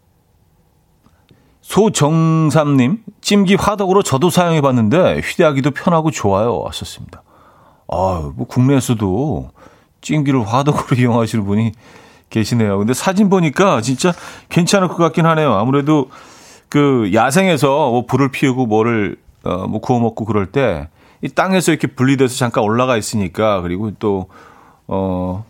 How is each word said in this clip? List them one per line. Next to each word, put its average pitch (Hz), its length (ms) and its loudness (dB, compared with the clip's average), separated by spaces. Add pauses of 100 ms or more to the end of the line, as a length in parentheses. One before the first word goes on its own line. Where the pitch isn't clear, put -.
(1600)
소정삼님, 160 1400 2 (180)
"찜기 202 340 2
화덕으로 196 480 0
저도 139 280 0
사용해봤는데 139 920 2
휴대하기도 143 480 -2
편하고 160 400 -2
좋아요." 101 560 -2
하셨습니다. - 560 -14 (640)
아, 87 460 -4
뭐, 123 120 -8
국내에서도 120 1040 0 (500)
찜기를 135 460 -2
화덕으로 135 500 0
<laughs> - 20 -2
이용하시는 117 460 0
분이 104 280 0 (560)
계시네요. 107 500 0
근데 107 140 0
사진 190 380 0
보니까 175 500 2
진짜 135 320 -2 (360)
괜찮을 175 400 2
것 - 80 -8
같긴 170 300 2
하네요. 156 280 2
아무래도 139 560 0 (580)
그 135 460 2
야생에서 139 760 2
뭐, 117 160 0
불을 135 260 0
피우고 131 340 0
뭐를, 110 500 0 (280)
어, 92 240 -4
뭐, 104 120 -6
구워 123 180 0
먹고 113 280 -2
그럴 101 200 -2
때 92 420 -2 (340)
이 151 60 -6
땅에서 180 440 0
이렇게 151 140 -2
분리돼서 131 500 0
잠깐 120 280 0
올라가 120 320 0
있으니까, 101 640 -2
그리고 90 380 -6
또, 98 300 -2 (580)
어, 95 640 -4